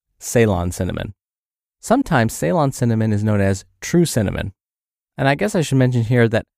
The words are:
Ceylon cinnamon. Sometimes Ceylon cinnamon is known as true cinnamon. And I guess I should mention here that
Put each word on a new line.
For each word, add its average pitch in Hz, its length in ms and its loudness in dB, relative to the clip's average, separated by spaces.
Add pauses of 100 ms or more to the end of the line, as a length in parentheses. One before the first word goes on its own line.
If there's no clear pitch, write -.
(200)
Ceylon 92 520 2
cinnamon. - 420 -6 (680)
Sometimes 160 520 0
Ceylon 151 380 0
cinnamon 110 420 0
is 104 100 -2
known 107 180 0
as 98 240 0 (140)
true 170 260 0
cinnamon. 98 480 -4 (680)
And 135 80 0
I 143 80 2
guess 202 180 -4
I 180 80 0
should 139 160 0
mention 123 260 2
here 117 260 2
that 110 180 -2 (100)